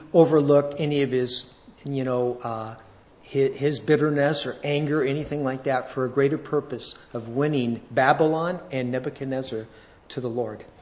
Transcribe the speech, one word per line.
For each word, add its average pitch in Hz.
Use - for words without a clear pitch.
overlooked 143
any 147
of 123
his, 123
you 139
know, 123
uh, 113
hi-, 135
his 143
bitterness 147
or 127
anger, 147
anything 147
like 131
that, 131
for 131
a 123
greater 139
purpose 143
of 113
winning 123
Babylon 156
and 127
Nebuchadnezzar 127
to 131
the 123
Lord. 113